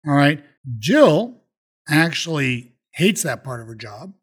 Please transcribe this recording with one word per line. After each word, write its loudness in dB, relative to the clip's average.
All -2
right, 2
Jill 2
actually -2
hates 4
that -6
part -10
of -18
her -16
job. -18